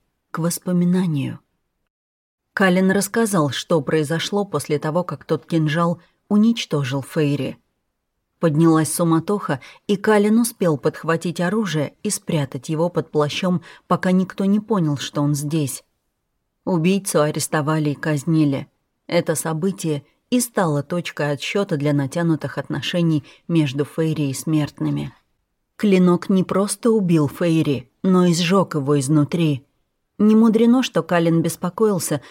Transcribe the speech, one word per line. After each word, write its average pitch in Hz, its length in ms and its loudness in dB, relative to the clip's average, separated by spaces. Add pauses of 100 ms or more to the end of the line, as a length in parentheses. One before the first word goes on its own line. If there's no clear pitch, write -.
(300)
К - 80 -8
воспоминанию. 170 1000 -2 (1120)
Калин 190 380 2
рассказал, 196 580 0
что 160 320 -2
произошло 160 640 -2
после 147 320 -4
того, 160 260 -2
как - 220 -12
тот 156 220 -4
кинжал 165 520 0 (280)
уничтожил 165 720 0
Фейри. 143 560 -2 (800)
Поднялась 160 540 4
суматоха, 165 680 0 (280)
и 202 100 0
Калин 214 420 4
успел 175 380 0
подхватить 160 640 -4
оружие 175 600 -2
и 214 60 -2
спрятать 143 600 -4
его 160 180 0
под 165 240 -4
плащом, 156 500 0 (240)
пока 180 280 0
никто 185 320 -2
не 202 160 0
понял, 165 360 -2
что - 240 -6
он 147 140 0
здесь. 143 480 -4 (800)
Убийцу 185 580 0
арестовали 151 680 -2
и 139 60 -2
казнили. 147 720 0 (400)
Это 175 280 0
событие 160 720 -4 (240)
и 247 100 0
стало 160 440 -2
точкой 160 500 -4
отсчёта 196 420 -4
для 143 160 -2
натянутых 143 640 -2
отношений 151 680 -2 (240)
между 147 340 0
Фейри 156 460 -2
и 131 40 -6
смертными. 147 800 -4 (600)
Клинок 180 540 2
не 190 160 2
просто 202 460 -2
убил 175 360 2
Фейри, 156 640 0 (120)
но 185 220 4
и 175 80 4
сжёг 175 420 0
его 147 220 0
изнутри. 147 680 0 (520)
Не 214 180 4
мудрено, 233 460 4
что 165 220 -2
Калин 170 380 2
беспокоился, 175 880 -2